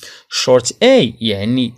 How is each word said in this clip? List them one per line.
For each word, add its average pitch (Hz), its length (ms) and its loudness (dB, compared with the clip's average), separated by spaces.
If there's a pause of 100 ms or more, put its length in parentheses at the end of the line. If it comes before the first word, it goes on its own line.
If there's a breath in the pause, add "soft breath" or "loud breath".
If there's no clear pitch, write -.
(440 loud breath)
Short 127 240 2
A، 226 540 2
يعني 113 560 -4